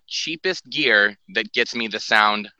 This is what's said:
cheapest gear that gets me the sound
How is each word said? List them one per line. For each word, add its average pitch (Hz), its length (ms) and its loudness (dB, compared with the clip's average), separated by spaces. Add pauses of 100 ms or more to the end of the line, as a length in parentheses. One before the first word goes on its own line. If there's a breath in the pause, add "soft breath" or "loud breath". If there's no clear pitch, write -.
cheapest 165 600 -6
gear 107 480 2 (120)
that 107 220 -4
gets 120 240 -2
me 117 120 -4
the 107 120 -8
sound 107 480 2 (120)